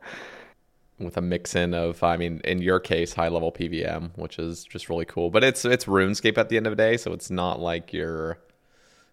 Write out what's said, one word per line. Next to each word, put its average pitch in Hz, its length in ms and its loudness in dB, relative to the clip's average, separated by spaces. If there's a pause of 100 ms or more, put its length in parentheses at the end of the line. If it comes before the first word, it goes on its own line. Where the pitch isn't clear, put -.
(1000)
with 87 160 -8
a 87 60 0
mix 87 340 -2
in 87 180 2
of, 85 300 0
I 85 140 4
mean, 85 260 -4
in 90 180 0
your 90 180 4
case, 85 340 0
high 85 140 0
level 82 240 0
P - 160 -6
V 82 180 -4
M, 82 300 -6
which 82 240 -10
is 82 240 -6
just - 260 -14
really 82 160 -2
cool. 87 240 -2
But 98 140 4
it's, 131 200 2
it's 123 220 2
RuneScape 98 520 4
at 110 120 2
the 113 80 2
end 110 100 2
of 110 40 2
the 107 120 4
day, 113 140 4
so 87 160 -6
it's - 160 -10
not 90 300 -2
like 85 340 -4
you're 80 460 -4 (720)